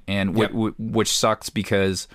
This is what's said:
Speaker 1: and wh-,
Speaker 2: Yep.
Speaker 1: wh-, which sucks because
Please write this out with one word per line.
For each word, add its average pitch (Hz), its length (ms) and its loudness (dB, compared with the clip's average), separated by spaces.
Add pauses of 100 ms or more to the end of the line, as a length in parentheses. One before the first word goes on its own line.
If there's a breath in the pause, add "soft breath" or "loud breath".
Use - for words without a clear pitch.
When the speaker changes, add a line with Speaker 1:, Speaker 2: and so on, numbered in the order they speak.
Speaker 1:
and 98 280 -2
wh-, 110 60 2
Speaker 2:
Yep. 107 100 2
Speaker 1:
wh-, 110 280 -2
which 110 300 0
sucks - 400 0
because 95 640 0